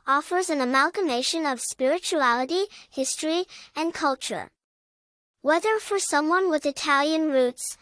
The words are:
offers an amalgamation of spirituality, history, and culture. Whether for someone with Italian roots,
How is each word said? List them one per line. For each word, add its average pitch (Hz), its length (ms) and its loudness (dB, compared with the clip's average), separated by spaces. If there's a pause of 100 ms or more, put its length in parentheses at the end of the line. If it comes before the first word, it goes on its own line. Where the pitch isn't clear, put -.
offers 330 460 0
an 285 100 0
amalgamation 277 840 0
of 254 120 -2
spirituality, 277 1040 0 (260)
history, 320 540 -2 (300)
and 330 160 -2
culture. 254 580 -4 (920)
Whether 349 380 2
for 403 180 -2
someone 339 540 2
with 302 160 0
Italian 302 640 0
roots, 254 500 0